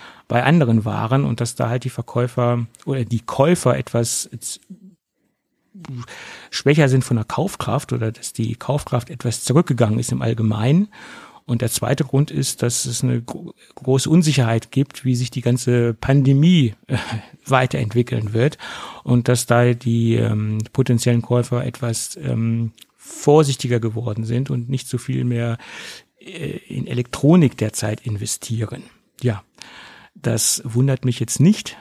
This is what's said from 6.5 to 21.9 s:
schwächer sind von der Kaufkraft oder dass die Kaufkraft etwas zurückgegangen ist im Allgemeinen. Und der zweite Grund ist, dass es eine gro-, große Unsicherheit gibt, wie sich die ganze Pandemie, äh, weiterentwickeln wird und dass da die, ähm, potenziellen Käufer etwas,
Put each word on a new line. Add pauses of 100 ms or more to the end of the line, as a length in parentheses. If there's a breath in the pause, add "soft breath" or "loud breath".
schwächer
sind
von
der
Kaufkraft
oder
dass
die
Kaufkraft
etwas
zurückgegangen
ist
im
Allgemeinen. (560 loud breath)
Und
der
zweite
Grund
ist,
dass
es
eine
gro-, (240)
große
Unsicherheit
gibt,
wie
sich
die
ganze
Pandemie, (140)
äh, (500 loud breath)
weiterentwickeln
wird (460 loud breath)
und
dass
da
die,
ähm, (140)
potenziellen
Käufer
etwas,